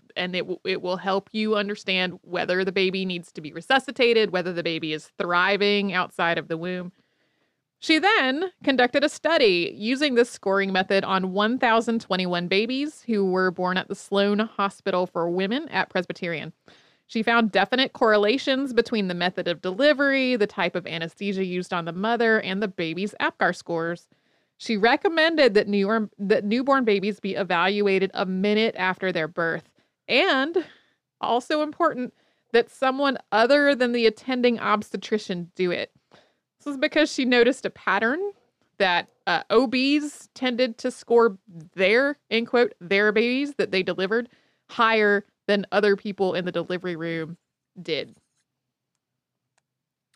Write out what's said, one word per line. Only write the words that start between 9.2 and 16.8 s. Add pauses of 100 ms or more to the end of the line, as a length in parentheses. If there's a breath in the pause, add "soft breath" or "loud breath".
using
this
scoring
method
on
one
thousand
twenty-one
babies
who
were
born
at
the
Sloan
Hospital
for
Women
at
Presbyterian. (520 soft breath)